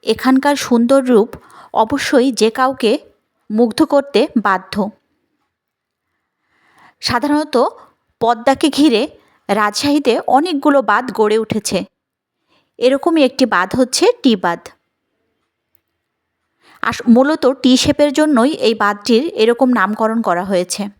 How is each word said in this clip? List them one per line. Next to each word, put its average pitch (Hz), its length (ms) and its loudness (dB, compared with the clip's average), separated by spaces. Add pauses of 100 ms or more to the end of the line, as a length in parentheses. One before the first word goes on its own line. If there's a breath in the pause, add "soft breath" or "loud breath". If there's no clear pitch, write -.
এখানকার 262 520 0
সুন্দর 247 500 2
রূপ 233 240 2 (440 loud breath)
অবশ্যই 254 580 0
যে 214 200 0
কাউকে 262 400 -2 (580)
মুগ্ধ 214 360 0
করতে 277 340 0 (180)
বাধ্য। 190 360 -4 (2250 soft breath)
সাধারণত 294 540 -2 (640 soft breath)
পদ্মাকে 240 480 0
ঘিরে 269 320 2 (480 soft breath)
রাজশাহীতে 226 640 0 (140)
অনেকগুলো 285 540 2
বাঁধ 220 320 0
গড়ে 214 240 0
উঠেছে। 220 420 -4 (1000)
এরকমই 277 440 2
একটি 262 220 0
বাঁধ 190 300 -2
হচ্ছে 254 300 0 (140)
টিবাঁধ। 185 420 0 (2250 soft breath)
আস-, - 240 -6
মূলত 269 360 4 (160)
টি 247 180 2
শেপের 294 360 0
জন্যই 294 460 2
এই 220 160 0
বাঁধটির 208 480 0 (120)
এরকম 233 340 0
নামকরণ 220 520 -2
করা 180 240 -2
হয়েছে। 190 380 -4 (160)